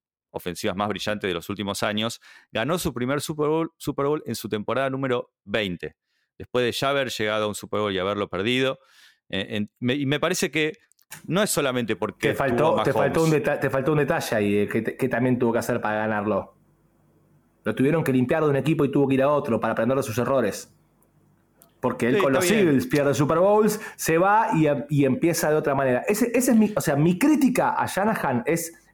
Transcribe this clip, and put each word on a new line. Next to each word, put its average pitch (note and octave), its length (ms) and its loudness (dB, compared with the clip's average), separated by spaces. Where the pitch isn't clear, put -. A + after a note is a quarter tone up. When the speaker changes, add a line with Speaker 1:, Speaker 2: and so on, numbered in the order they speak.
Speaker 1:
ofensivas F2+ 460 -6
más G#2 140 -2
brillantes G2+ 380 -6
de F2+ 60 -2
los E2+ 160 -8
últimos G2+ 320 -6
años, A2 400 -4
ganó C3+ 260 -2
su E3 160 -4
primer B2+ 280 -2
Super D3+ 260 -4
Bowl, D#3+ 300 -2
Super C#3 280 -6
Bowl D3+ 220 -2
en A#2 80 -6
su - 140 -10
temporada A2+ 420 -2
número C3 400 -4
veinte, F#2+ 500 -4
después B2 280 -2
de A2+ 60 0
ya C#3 180 -2
haber C#3 200 0
llegado G#2+ 360 -2
a - 20 -2
un G2+ 80 -6
Super G#2 240 -6
Bowl G#2 120 -2
y F#2+ 60 -2
haberlo G2+ 320 -2
perdido. B2+ 480 -2
Eh, F#2+ 180 -6
en, G#2+ 220 -6
me, B2 160 -2
y C#3+ 100 -4
me C#3+ 160 -2
parece F3 300 -2
que D#3 260 -2
no F3+ 180 0
es F#3+ 60 0
solamente B2 480 -2
porque G#2+ 320 -2
Speaker 2:
Te B2+ 60 0
faltó, C#3 360 2
Speaker 1:
tuvo A2 120 2
Speaker 2:
te C3+ 100 2
faltó C#3+ 300 2
un D#3+ 60 2
Speaker 1:
Mahomes. D3+ 140 2
Speaker 2:
deta-, D3 160 -2
te C#3 100 0
faltó C3+ 220 0
un D3+ 60 2
detalle D3 400 0
ahí, G#2 220 2
eh, G2+ 100 2
que, A2+ 120 -2
te-, - 140 -6
que B2+ 140 -2
también B2 280 2
tuvo A#2+ 160 2
que A#2 60 0
hacer A#2 220 -2
para G#2+ 160 -2
ganarlo. G#2 560 -2
Lo A2 100 -2
tuvieron D3+ 300 2
que C3+ 80 2
limpiar C3 300 2
de D3+ 60 4
un C#3 60 2
equipo C#3+ 300 0
y B2+ 60 0
tuvo C#3+ 180 2
que C3+ 60 2
ir C3 80 2
a C#3+ 60 4
otro C#3 300 0
para A2+ 140 -2
aprender A#2+ 240 0
de C3+ 60 0
sus A2 140 -8
errores. A#2+ 560 -2
Porque A#2 260 0
él C3 80 2
Speaker 1:
Sí, - 60 2
Speaker 2:
con C#3 120 2
Speaker 1:
está C3 120 2
Speaker 2:
los - 60 2
Speaker 1:
bien. G#3 160 4
Speaker 2:
Eagles C3 200 2
pierde C#3+ 220 2
el C3+ 60 2
Super D3+ 240 2
Bowl, G#3 280 6
se D#3+ 200 0
va G#3 360 4
y D#3 140 4
em-, C3+ 220 0
y C#3+ 160 2
empieza D#3 440 2
de D3+ 80 4
otra D3 180 0
manera. C3 320 2
Ese, A#3 260 0
ese B3+ 180 2
es A3+ 60 6
mi, G#3 180 4
o - 60 -2
sea, D3 140 0
mi E3+ 240 2
crítica B3+ 540 4
a B2+ 120 -2
Shanahan D3 600 0
es, E3 280 -2